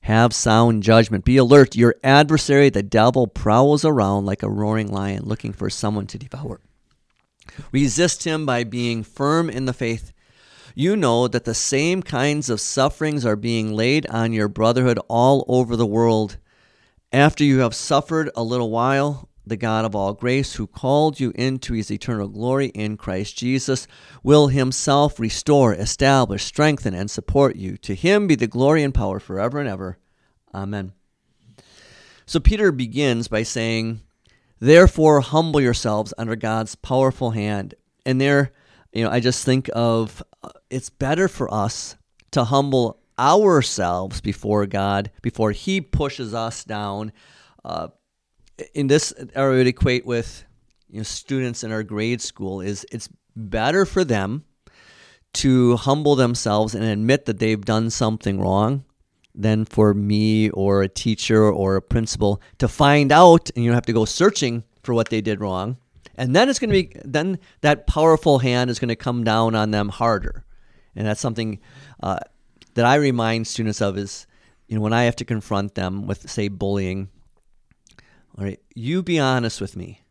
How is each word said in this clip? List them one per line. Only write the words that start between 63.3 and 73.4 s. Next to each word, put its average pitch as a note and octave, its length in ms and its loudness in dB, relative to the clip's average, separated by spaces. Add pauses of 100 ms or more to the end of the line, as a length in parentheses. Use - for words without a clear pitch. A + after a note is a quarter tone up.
and A#2+ 80 -2
you A#2 80 2
have A#2+ 140 0
to A#2+ 80 -2
go A2 100 2
searching B2 600 -2 (180)
for B2 100 -4
what A2+ 140 0
they A2 140 -4
did G2+ 180 -4
wrong. G2+ 380 -6 (380)
And B2+ 200 -2
then A#3+ 140 4
it's C4+ 100 -2
gonna G#3+ 140 -2
be, F#3 180 0 (140)
then D#3 340 -2 (220)
that D3 260 0
powerful D#3 520 4
hand B2 300 0
is A2+ 80 -4
gonna A#2 200 -4
come A#2+ 260 -4
down A2+ 320 2
on G#2+ 160 0
them G2+ 160 0
harder. G#2+ 560 -2 (540)
And G#2+ 100 -4
that's G#2+ 140 -4
something, A2 380 -6 (440)
uh, F#2+ 160 -4 (540)
that A#2 120 0
I B2+ 100 4
remind A#2 520 0